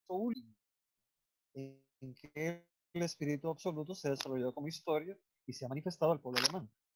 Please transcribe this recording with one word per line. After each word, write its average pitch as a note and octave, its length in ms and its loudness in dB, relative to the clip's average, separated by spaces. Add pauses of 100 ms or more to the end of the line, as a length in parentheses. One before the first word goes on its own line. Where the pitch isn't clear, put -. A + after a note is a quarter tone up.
último A3+ 480 -2 (1000)
en C3+ 600 -12
que E3 500 -4 (280)
el F3 80 0
espíritu D3 480 0
absoluto D#3+ 460 -2
se - 120 -2
ha C#3 40 6
desarrollado C3 420 2
como D3 140 -4
historia E3 500 0 (280)
y - 80 -6
se - 120 -6
ha B2 40 -2
manifestado D#3 420 2
al D3+ 100 2
pueblo B2+ 180 0
alemán. D#3+ 320 2 (240)